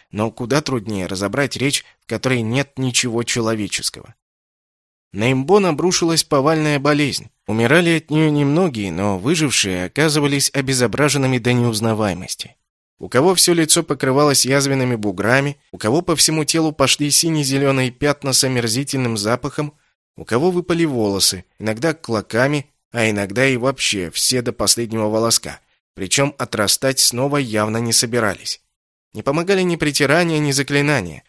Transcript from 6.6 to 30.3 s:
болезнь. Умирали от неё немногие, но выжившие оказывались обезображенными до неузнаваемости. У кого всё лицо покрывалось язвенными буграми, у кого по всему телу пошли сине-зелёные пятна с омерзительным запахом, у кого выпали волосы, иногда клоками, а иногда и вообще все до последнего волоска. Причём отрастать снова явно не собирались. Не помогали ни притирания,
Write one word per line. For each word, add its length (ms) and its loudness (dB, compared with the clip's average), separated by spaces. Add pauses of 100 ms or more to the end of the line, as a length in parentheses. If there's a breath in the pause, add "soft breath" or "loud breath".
болезнь. 500 0 (160)
Умирали 500 4
от 140 -6
неё 180 4
немногие, 640 2
но 280 0
выжившие 680 0
оказывались 640 0
обезображенными 880 0
до 140 2
неузнаваемости. 1040 0 (420)
У 100 -12
кого 260 4
всё 200 4
лицо 280 2
покрывалось 640 2
язвенными 520 0
буграми, 640 0 (120)
у 80 -16
кого 240 0
по 140 -2
всему 280 2
телу 280 0
пошли 380 0
сине-зелёные 800 2
пятна 420 -2
с 100 2
омерзительным 760 0
запахом, 580 -4 (420)
у 80 -16
кого 260 2
выпали 360 0
волосы, 580 0 (140)
иногда 340 -2
клоками, 800 -2 (200)
а 180 0
иногда 380 0
и 120 0
вообще 520 -2
все 300 0
до 120 -4
последнего 560 -2
волоска. 520 -2 (340)
Причём 440 -2
отрастать 600 -2
снова 380 0
явно 420 -2
не 140 -2
собирались. 720 -2 (500)
Не 100 -12
помогали 400 0
ни 140 0
притирания, 600 0